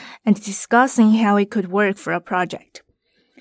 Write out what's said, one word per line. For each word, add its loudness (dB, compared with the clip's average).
and 2
discussing 2
how 2
it 0
could -6
work 0
for -8
a -4
project." -8